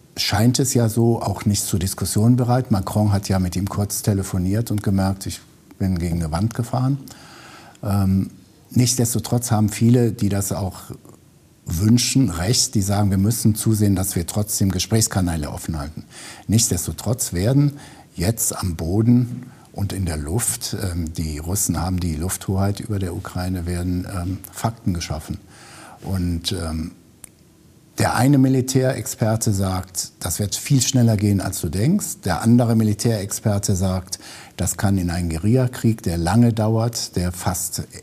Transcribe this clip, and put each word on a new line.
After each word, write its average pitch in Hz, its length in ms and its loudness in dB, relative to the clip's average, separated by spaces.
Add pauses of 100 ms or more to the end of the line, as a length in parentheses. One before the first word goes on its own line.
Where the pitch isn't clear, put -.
(160)
scheint 120 440 2
es 135 140 0
ja 117 140 4
so, 117 320 2
auch - 240 -4
nicht 101 200 0
zur 92 160 0
Diskussion 104 560 2
bereit. 123 340 2
Macron 104 420 2
hat 98 160 0
ja 95 120 2
mit 92 160 -2
ihm 98 120 -2
kurz - 340 -4
telefoniert 98 680 0
und 104 140 -2
gemerkt, 98 420 0
„Ich - 140 -8 (380)
bin 92 200 0
gegen 85 240 -2
eine 78 80 -4
Wand 95 240 -2
gefahren.“ 131 440 -2 (840)
Ähm, 95 480 2 (400)
nichtsdestotrotz 120 800 0
haben 107 200 4
viele, 117 420 4
die 101 160 -2
das 101 240 -2
auch 92 300 -6 (840)
wünschen, 110 640 4
recht, 85 460 0
die 104 80 2
sagen, 101 280 2
wir 98 60 2
müssen 107 380 2
zusehen, 104 420 2
dass 92 200 -2
wir 87 100 0
trotzdem 104 440 0
Gesprächskanäle 87 800 0
offen - 280 -6
halten. 71 260 -10 (420)
Nichtsdestotrotz 101 840 0
werden 135 460 2 (380)
jetzt - 380 0
am 87 220 -4
Boden 113 680 2 (260)
und - 220 -4
in 95 100 -4
der 80 140 -4
Luft, 80 640 -4
ähm, 85 320 -4
die 78 240 -4
Russen 82 420 -2
haben 90 200 -2
die 85 160 -2
Lufthoheit 98 640 -2
über 104 180 -6
der 90 160 -6
Ukraine, 90 500 -6
werden, 90 500 -4
ähm, 92 240 -6 (140)
Fakten 120 400 -4
geschaffen. 78 460 -6 (640)
Und, 87 500 -4
ähm, 82 380 -6 (1080)
der - 200 0
eine 135 200 6
Militärexperte 127 1160 2
sagt, 95 640 -4
„Das - 220 -6
wird 101 160 -4
viel - 260 2
schneller 117 340 4
gehen, 101 240 2
als - 220 -6
du 82 80 -4
denkst.“ 117 540 0
Der - 180 -2
andere 117 320 6
Militärexperte 104 1000 0
sagt, 92 440 -2 (400)
„Das 90 180 -2
kann 98 220 2
in 87 120 0
einen 87 200 -2
Guerillakrieg, 113 720 0
der 85 160 -2
lange 110 340 4
dauert, 113 640 -2
der 175 160 0
fast - 520 -6 (180)